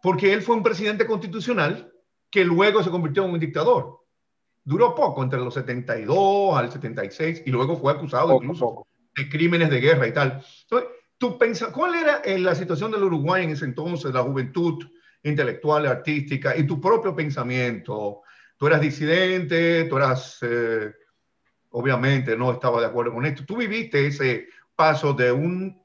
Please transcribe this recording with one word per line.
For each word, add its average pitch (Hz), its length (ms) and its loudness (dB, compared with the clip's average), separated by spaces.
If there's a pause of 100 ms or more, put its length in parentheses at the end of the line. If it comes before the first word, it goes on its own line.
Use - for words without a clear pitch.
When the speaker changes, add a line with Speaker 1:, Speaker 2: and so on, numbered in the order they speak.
Speaker 1:
porque 185 320 2
él 208 80 0
fue 233 140 2
un 214 80 0
presidente 208 420 0
constitucional 208 840 -2 (380)
que 190 160 4
luego 196 380 4
se 180 60 0
convirtió 170 360 0
en 180 60 -2
un 170 80 -2
dictador. 160 680 0 (580)
Duró 196 320 2
poco, - 280 0
entre 127 160 -2
los 123 140 -6
setenta 123 460 -6
y 110 40 -10
dos 196 520 2
al 120 160 0
setenta 113 320 -8
y 98 80 -8
seis, 160 340 -4
y 127 60 -2
luego 131 240 0
fue 135 160 0
acusado 147 360 0
Speaker 2:
Poco, 127 160 4
Speaker 1:
incluso 139 220 -4
Speaker 2:
poco. - 220 -6 (280)
Speaker 1:
de 143 120 -6
crímenes 165 420 2
de 127 120 2
guerra 139 260 4
y - 60 -2
tal. 135 300 0 (200)
Entonces, 247 260 -2 (280)
¿tú 247 200 -2
pensas, 233 320 0
cuál 339 260 -2
era, 302 280 2
eh, 196 140 0
la 180 160 2
situación 175 380 -4
del 208 120 0
Uruguay 175 420 0
en 156 60 -2
ese 151 140 -6
entonces, 151 480 -6
la 156 100 0
juventud 139 600 -2 (400)
intelectual, 147 640 0
artística, 139 680 -2
y 147 120 0
tu 151 120 -4
propio 196 360 2
pensamiento? 120 1080 -4 (360)
Tú 139 100 0
eras 151 140 4
disidente, 165 1040 2
tú 139 120 -2
eras, 131 440 0
eh, 113 520 -2 (800)
obviamente 123 680 0
no 123 140 0
estaba 120 280 0
de 117 80 2
acuerdo 117 260 -2
con 120 120 -4
esto. 135 200 -4
Tú 208 120 -8
viviste 220 500 0
ese 139 400 -2 (280)
paso 151 380 2
de 123 180 2
un 180 540 -4